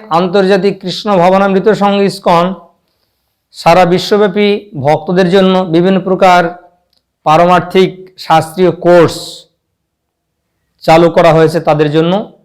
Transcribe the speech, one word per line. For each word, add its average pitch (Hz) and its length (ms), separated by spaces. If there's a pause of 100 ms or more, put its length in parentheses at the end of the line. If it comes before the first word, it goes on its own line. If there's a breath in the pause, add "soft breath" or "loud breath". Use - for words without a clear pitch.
(100)
আন্তর্জাতিক 185 680
কৃষ্ণ 190 360
ভাবনামৃত 190 520
সংঘ 202 320
ইসকন 185 540 (960)
সারা 175 340
বিশ্বব্যাপী 202 880 (100)
ভক্তদের 170 500
জন্য 190 280
বিভিন্ন 185 420
প্রকার 180 720 (520)
পারমার্থিক 175 960
শাস্ত্রীয় 165 520
কোর্স 170 720 (1400)
চালু 165 300
করা 170 220
হয়েছে 160 280
তাদের 151 300
জন্য। 170 420 (120)